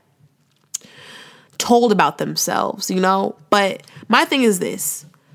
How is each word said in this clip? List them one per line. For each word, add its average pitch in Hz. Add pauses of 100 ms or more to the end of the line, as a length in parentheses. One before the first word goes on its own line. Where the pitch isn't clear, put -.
(1600)
told 233
about 165
themselves, -
you 185
know? 190 (140)
But 202 (240)
my 262
thing 294
is 214
this. - (280)